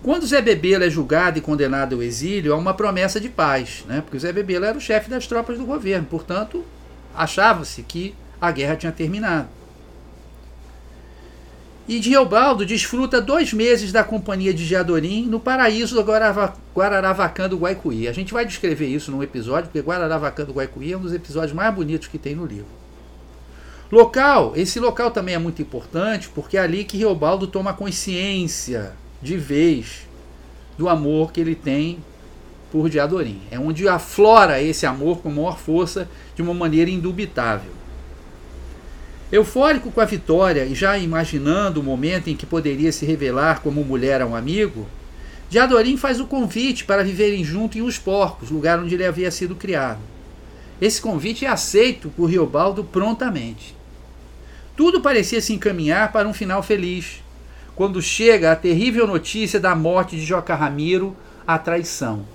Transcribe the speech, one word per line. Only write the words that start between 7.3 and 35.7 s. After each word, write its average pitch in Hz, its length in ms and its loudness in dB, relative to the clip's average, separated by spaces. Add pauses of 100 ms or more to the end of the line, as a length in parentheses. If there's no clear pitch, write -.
que 175 320 -8 (240)
a 175 100 0
guerra 143 280 -2
tinha 160 160 -6
terminado. 170 560 -2 (2250)
E 233 140 -4
Riobaldo 240 680 6
desfruta 240 540 0
dois 269 320 2
meses 220 400 2
da 214 100 4
companhia 190 520 -2
de 165 120 -2
Diadorim 175 600 0
no 226 120 -2
paraíso 233 580 2
do 226 60 4
Guarava-, 208 520 2 (200)
Guararavacã 190 760 2
do 185 80 -2
Guaicuí. 165 500 -2
A 120 60 -4
gente 185 180 -6
vai 240 140 -2
descrever 156 420 -2
isso 143 240 -4
num 135 100 -4
episódio, 139 440 -4
porque 151 200 -6
Guararavacã 156 600 -2
do 139 80 -12
Guaicuí 135 400 -6
é 190 40 -6
um 185 40 -8
dos 175 120 -6
episódios 160 380 -4
mais 196 240 -2
bonitos 160 320 -4
que 156 100 -12
tem 147 180 -8
no 170 100 -8
livro. 101 220 -12 (1200)
Local, 233 640 8
esse 185 240 -2
local 240 320 0
também 185 240 -4
é 165 40 0
muito 165 220 -4
importante, 170 680 -4
porque - 260 -6
é 190 60 4
ali 180 240 0
que - 100 -10
Riobaldo 190 520 2
toma 190 260 -4
consciência 185 1200 -4 (280)
de 160 160 -4
vez 143 680 0 (680)
do 165 100 -2
amor 156 440 2
que - 80 -6
ele 160 160 0
tem 156 440 -2 (720)
por 156 180 2
Diadorim. 147 600 0
É 117 100 -8
onde 160 280 0
aflora 185 760 6
esse 156 240 0
amor 147 340 0
com 165 100 -6
maior 151 280 -2
força, 175 500 -2 (280)